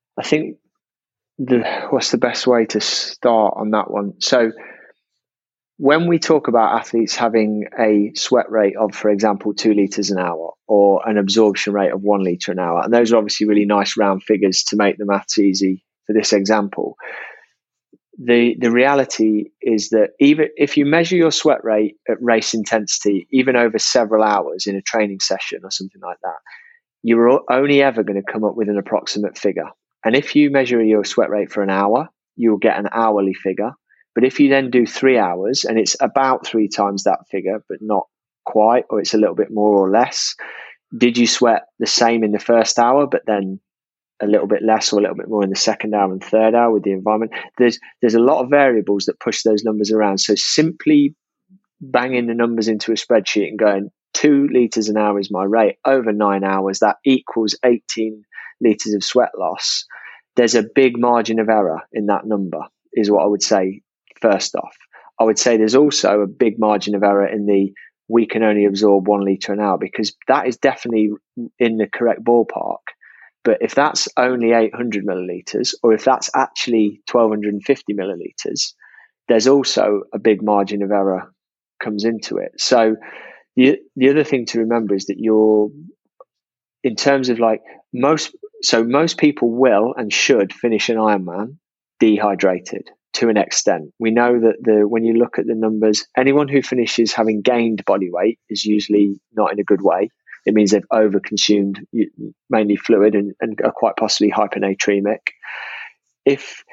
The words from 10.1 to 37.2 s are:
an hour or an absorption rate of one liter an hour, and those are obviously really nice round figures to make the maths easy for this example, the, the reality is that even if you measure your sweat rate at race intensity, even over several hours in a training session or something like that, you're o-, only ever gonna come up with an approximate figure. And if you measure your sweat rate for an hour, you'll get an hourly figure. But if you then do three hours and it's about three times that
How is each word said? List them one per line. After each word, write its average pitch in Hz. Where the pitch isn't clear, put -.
an 92
hour 82
or 101
an 107
absorption 101
rate 98
of 98
one 101
liter 90
an 92
hour, 85
and 113
those 117
are 117
obviously 107
really 104
nice 101
round 98
figures 98
to -
make 101
the 104
maths 101
easy 95
for 107
this 107
example, 101
the, 120
the 123
reality 120
is 110
that 110
even 151
if 143
you 143
measure 165
your 165
sweat -
rate 107
at 110
race 117
intensity, 104
even 127
over 117
several 110
hours 95
in 98
a 95
training 101
session -
or 95
something 95
like 90
that, 90
you're 117
o-, 135
only 139
ever 117
gonna 98
come 107
up 104
with 107
an 104
approximate 104
figure. 90
And 113
if -
you 147
measure 123
your 107
sweat -
rate 104
for 104
an 98
hour, 101
you'll 113
get 107
an 101
hourly 104
figure. 101
But 120
if 131
you 139
then 135
do 123
three 131
hours 98
and 113
it's 98
about 131
three 107
times 101
that -